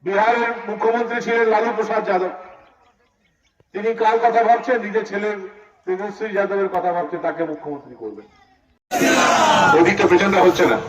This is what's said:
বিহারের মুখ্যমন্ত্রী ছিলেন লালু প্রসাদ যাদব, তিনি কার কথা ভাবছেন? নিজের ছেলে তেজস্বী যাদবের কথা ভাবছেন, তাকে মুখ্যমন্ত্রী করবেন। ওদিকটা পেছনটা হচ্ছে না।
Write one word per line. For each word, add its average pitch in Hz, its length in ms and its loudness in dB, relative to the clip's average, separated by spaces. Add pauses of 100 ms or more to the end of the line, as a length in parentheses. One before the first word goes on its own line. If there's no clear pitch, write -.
বিহারের 226 460 0 (180)
মুখ্যমন্ত্রী 226 580 -2
ছিলেন 233 260 2
লালু 220 240 2
প্রসাদ 214 320 -2
যাদব, 180 240 0 (1400)
তিনি 208 180 -2 (100)
কার 226 240 2
কথা 233 240 4
ভাবছেন? 233 280 2 (100)
নিজের 208 240 -2
ছেলে 202 180 -4 (560)
তেজস্বী 202 420 -6 (100)
যাদবের 196 380 -2
কথা 180 220 -2
ভাবছেন, 170 300 -6
তাকে 165 240 -4
মুখ্যমন্ত্রী 143 520 -12
করবেন। 104 240 -14 (1500)
ওদিকটা 196 320 4
পেছনটা 190 360 4
হচ্ছে 180 260 4
না। 151 60 0 (100)